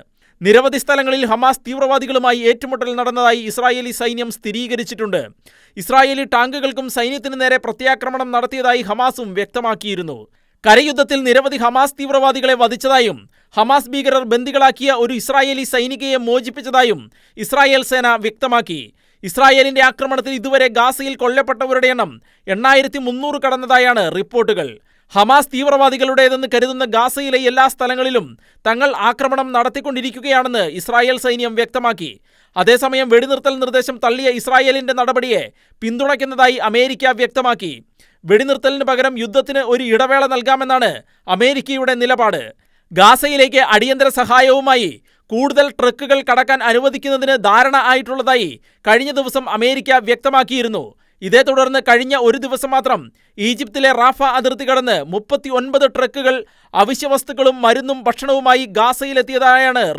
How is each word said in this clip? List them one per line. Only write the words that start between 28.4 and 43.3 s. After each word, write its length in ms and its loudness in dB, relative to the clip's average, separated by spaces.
തങ്ങൾ 240 0
ആക്രമണം 420 -2
നടത്തിക്കൊണ്ടിരിക്കുകയാണെന്ന് 1120 -2
ഇസ്രായേൽ 460 0
സൈന്യം 300 -2
വ്യക്തമാക്കി. 560 -4
അതേസമയം 540 2
വെടിനിർത്തൽ 500 2
നിർദ്ദേശം 380 0
തള്ളിയ 320 0
ഇസ്രായേലിന്റെ 640 0
നടപടിയെ 500 -2
പിന്തുണയ്ക്കുന്നതായി 760 0
അമേരിക്ക 500 0
വ്യക്തമാക്കി. 540 -2
വെടിനിർത്തലിന് 680 0
പകരം 320 -2
യുദ്ധത്തിന് 400 -2
ഒരു 120 0
ഇടവേള 420 2
നൽകാമെന്നാണ് 640 0
അമേരിക്കയുടെ 680 0
നിലപാട്. 480 0
ഗാസയിലേക്ക് 720 4